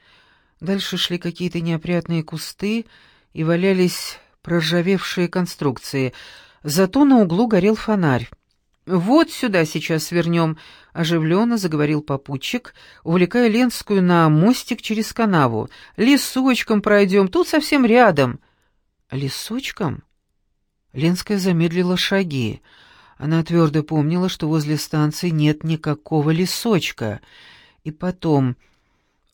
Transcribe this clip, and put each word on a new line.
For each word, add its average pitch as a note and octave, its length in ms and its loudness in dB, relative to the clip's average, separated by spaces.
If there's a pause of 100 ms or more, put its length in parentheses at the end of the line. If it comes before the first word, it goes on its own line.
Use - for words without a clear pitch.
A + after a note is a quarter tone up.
(640)
Дальше F#3+ 320 -4
шли F3 220 -4
какие-то F3 420 -6
неопрятные E3 640 -2
кусты G#3 640 -6 (480)
и D#3+ 100 -4
валялись F3+ 760 0 (220)
проржавевшие E3+ 880 -2
конструкции. C#3+ 880 -4 (480)
Зато F#3 420 2
на C4+ 160 6
углу F#3+ 260 2
горел G#3 280 2
фонарь. D#3+ 560 -2 (560)
"Вот A3+ 440 2
сюда F#3 360 0
сейчас D#3+ 380 -4
свернём", E3+ 520 0 (380)
оживлённо E3+ 640 0
заговорил D3+ 420 -2
попутчик, C#3+ 720 -8 (280)
увлекая F#3 460 2
Ленскую G#3+ 540 0
на E3+ 280 4
мостик G#3+ 500 2
через A3 320 -4
канаву. C#3 560 0 (300)
"Лесочком B3+ 840 2
пройдём, G3+ 480 4
тут E4+ 180 0
совсем D4 380 0
рядом". G3+ 560 4 (720)
"Лесочком?" C#3+ 920 -6 (920)
Ленская F3 440 -2
замедлила F3+ 600 0
шаги. C#3+ 640 -2 (560)
Она D#3+ 260 0
твёрдо D#3+ 380 2
помнила, D#3+ 480 -2
что D#3+ 180 -6
возле D3+ 300 -2
станции D3+ 500 -2
нет D3+ 340 0
никакого D#3 680 -2
лесочка. E3+ 880 -2 (640)
И D#3+ 60 -10
потом, D#3 680 -2 (760)